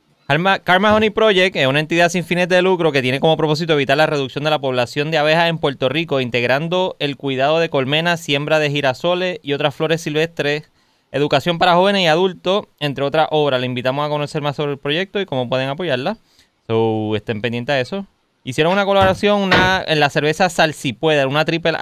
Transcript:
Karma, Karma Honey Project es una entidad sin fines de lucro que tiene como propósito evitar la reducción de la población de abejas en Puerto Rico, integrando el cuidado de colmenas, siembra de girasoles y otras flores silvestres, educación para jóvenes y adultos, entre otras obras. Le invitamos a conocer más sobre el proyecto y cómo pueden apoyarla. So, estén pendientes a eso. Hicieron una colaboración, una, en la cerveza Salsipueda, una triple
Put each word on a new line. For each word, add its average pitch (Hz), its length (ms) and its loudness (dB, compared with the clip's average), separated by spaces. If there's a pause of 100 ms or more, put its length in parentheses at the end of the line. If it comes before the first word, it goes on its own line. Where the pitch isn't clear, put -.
(260)
Karma, 180 340 2
Karma 196 340 2
Honey 214 160 2
Project 202 460 2
es 147 120 2
una 139 120 2
entidad 165 300 2
sin 170 160 -4
fines 175 240 -2
de 180 120 4
lucro 175 300 2
que 135 100 0
tiene 127 200 -2
como 160 160 2
propósito 160 360 0
evitar 139 220 2
la 156 120 2
reducción 143 360 -4
de 151 60 -2
la 151 100 0
población 131 500 -2
de 160 80 -2
abejas 156 300 2
en 165 100 -2
Puerto 143 300 -2
Rico, 143 320 -2
integrando 131 800 -2
el 143 160 -4
cuidado 139 440 0
de 165 100 0
colmenas, 156 500 -2
siembra 147 400 0
de 151 100 0
girasoles 170 720 -2
y 139 120 -4
otras 143 200 -2
flores 160 280 -2
silvestres, 151 680 -4 (440)
educación 147 460 0
para 180 160 4
jóvenes 196 260 2
y 175 60 2
adultos, 180 580 0 (140)
entre 139 260 -4
otras 151 260 2
obras. 143 300 0
Le 127 60 -4
invitamos 127 380 -2
a 147 40 -4
conocer 147 320 -4
más 147 160 -4
sobre 147 160 -4
el 139 60 -10
proyecto 185 420 -4
y 185 40 -4
cómo 127 220 -4
pueden 131 220 -2
apoyarla. 156 480 -4 (500)
So, 110 480 0
estén 107 240 -6
pendientes 120 340 -6
a 135 60 0
eso. 196 260 -6 (380)
Hicieron 156 300 -2
una 202 100 2
colaboración, 196 560 4
una, 185 480 2
en 151 140 2
la 143 80 4
cerveza 156 400 0
Salsipueda, 151 760 0
una 147 200 0
triple 165 260 -2 (100)